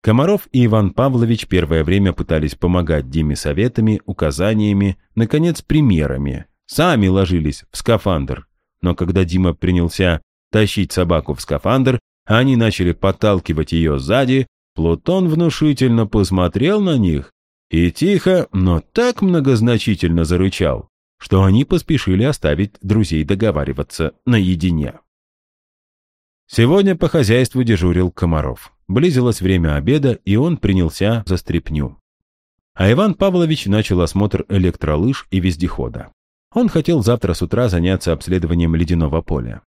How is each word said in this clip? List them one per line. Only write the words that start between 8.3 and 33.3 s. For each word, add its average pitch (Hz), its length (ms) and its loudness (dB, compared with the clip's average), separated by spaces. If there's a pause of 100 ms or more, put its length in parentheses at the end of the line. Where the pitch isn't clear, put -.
Но 90 120 0
когда 90 300 0
Дима 87 300 0
принялся 87 680 0 (280)
тащить 104 420 0
собаку 85 420 -2
в 64 60 -10
скафандр, 123 580 -2 (260)
а 110 140 0
они 131 180 2
начали 104 360 0
подталкивать 92 800 -2
её 80 260 0
сзади, 127 480 0 (280)
Плутон 165 540 0
внушительно 147 760 0
посмотрел 98 760 0
на 180 160 0
них 85 360 0 (380)
и 85 200 2
тихо, 185 640 0
но 90 280 2
так 240 400 -2
многозначительно 117 1040 0
зарычал, 87 640 -2 (300)
что 95 260 0
они 101 200 4
поспешили 127 580 -2
оставить 101 580 -2
друзей 95 440 0
договариваться 78 920 -4 (100)
наедине. 90 720 0 (1500)
Сегодня 180 500 2
по 165 120 0
хозяйству 120 560 2
дежурил 90 460 2
Комаров. 76 600 -4 (160)
Близилось 123 520 0
время 87 360 2
обеда, 123 480 0
и 95 100 0
он 147 220 0
принялся 98 720 0
за 92 100 -2
стряпню. 78 640 -6 (760)
А 95 160 2
Иван 180 240 2
Павлович 175 520 0